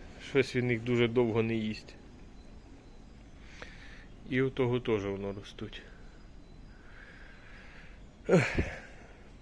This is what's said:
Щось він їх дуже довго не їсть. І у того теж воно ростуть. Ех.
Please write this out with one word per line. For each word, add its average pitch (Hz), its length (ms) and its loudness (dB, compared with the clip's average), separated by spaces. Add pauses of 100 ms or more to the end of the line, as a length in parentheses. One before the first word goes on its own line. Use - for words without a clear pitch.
(300)
Щось 135 260 6
він 123 140 4
їх 113 120 4
дуже 120 260 8
довго 113 340 6
не 113 120 2
їсть. 107 400 -2 (2250)
І 127 120 4
у 131 80 4
того 127 300 4
теж 110 240 4
воно 98 280 0
ростуть. - 500 -10 (2500)
Ех. 160 300 8 (840)